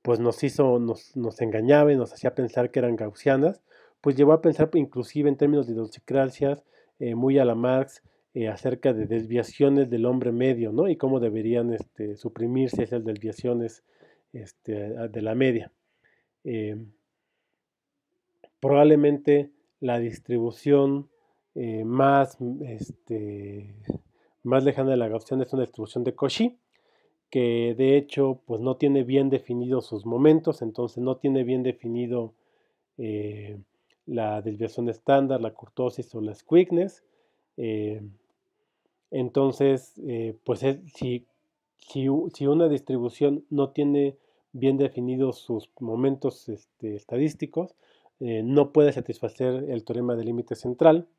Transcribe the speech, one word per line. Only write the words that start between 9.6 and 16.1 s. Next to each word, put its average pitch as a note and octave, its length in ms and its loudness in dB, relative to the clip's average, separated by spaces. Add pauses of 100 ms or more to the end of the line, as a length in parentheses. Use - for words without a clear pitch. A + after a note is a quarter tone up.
del A#2 160 0
hombre B2 260 0
medio, A#2 400 0
¿no? D3 160 2
Y D#3+ 80 0
cómo C3+ 240 0
deberían, A#2 540 0
este, G#2+ 420 -8
suprimirse A#2+ 680 -4
esas A#2 200 -4
desviaciones, A2+ 800 -6 (480)
este, G#2+ 680 -10
a, A2+ 120 -8
de G#2+ 120 -8
la A2 140 -2
media. B2 380 0 (720)